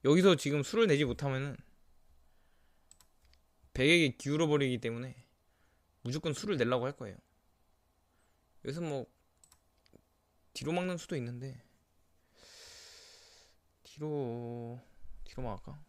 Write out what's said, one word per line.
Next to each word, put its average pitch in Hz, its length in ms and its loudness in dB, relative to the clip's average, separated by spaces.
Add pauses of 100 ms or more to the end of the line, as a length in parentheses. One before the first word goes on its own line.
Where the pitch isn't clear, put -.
여기서 180 300 8
지금 143 280 0
수를 220 240 2
내지 147 180 4
못하면은 135 520 -4 (2250)
백에게 151 440 4
기울어 156 300 0
버리기 139 320 2
때문에 120 360 -6 (840)
무조건 147 320 -4
수를 202 240 -2
내려고 120 280 2
할 139 80 -4
거예요. 104 240 -12 (1500)
여기서 143 160 -6
뭐 143 240 -4 (1500)
뒤로 143 180 -6
막는 180 260 -2
수도 165 180 -8
있는데 123 460 -8 (2250)
뒤로, 120 960 -6 (460)
뒤로 - 180 -10
막을까? 101 460 -8